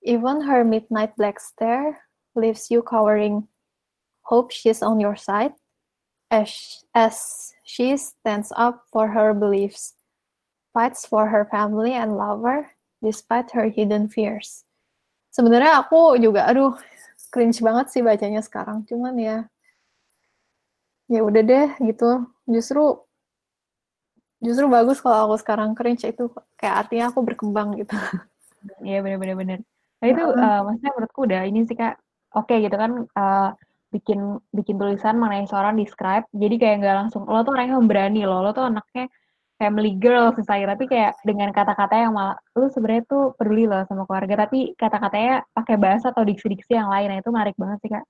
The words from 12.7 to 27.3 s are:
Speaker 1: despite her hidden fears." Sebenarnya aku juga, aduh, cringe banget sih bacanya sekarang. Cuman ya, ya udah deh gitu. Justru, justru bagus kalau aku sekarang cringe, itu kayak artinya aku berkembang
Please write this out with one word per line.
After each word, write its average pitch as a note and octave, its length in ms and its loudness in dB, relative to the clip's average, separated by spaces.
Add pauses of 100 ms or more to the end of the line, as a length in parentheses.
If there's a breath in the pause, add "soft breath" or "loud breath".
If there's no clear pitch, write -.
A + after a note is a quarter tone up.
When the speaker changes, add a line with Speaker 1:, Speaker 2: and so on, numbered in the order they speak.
Speaker 1:
despite A3+ 500 -4
her A3 180 0
hidden G#3+ 380 0
fears." G#3 560 -8 (680)
Sebenarnya B3+ 520 6
aku D#4+ 360 6
juga, A3 280 4
aduh, C4 260 2 (580 loud breath)
cringe A#3 280 2
banget A#3 320 0
sih B3+ 120 0
bacanya G#3+ 380 2
sekarang. G#3+ 460 -10
Cuman B3 320 -6
ya, A3 160 -4 (1800)
ya A3+ 140 2
udah G#3+ 220 2
deh C#4 180 4 (200)
gitu. A#3 220 0 (360)
Justru, A#3+ 360 0 (1600)
justru A#3+ 240 2
bagus B3 360 6
kalau A#3 140 4 (100)
aku G#3+ 140 0
sekarang A3 360 -2
cringe, A#3+ 340 -2
itu B3 120 -6 (360)
kayak G3 140 -2 (120)
artinya A#3 260 -2
aku C4 120 -2
berkembang G#3 440 -4 (120)